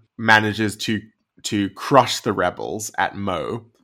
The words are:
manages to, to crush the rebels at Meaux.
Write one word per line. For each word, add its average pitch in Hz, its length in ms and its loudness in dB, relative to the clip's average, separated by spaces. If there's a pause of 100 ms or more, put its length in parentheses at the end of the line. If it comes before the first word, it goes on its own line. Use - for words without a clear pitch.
(180)
manages 107 600 4
to, 107 240 -4 (420)
to 101 280 -2
crush - 500 2
the 113 120 -2
rebels 90 640 -6
at - 200 -2
Meaux. 98 480 -6 (180)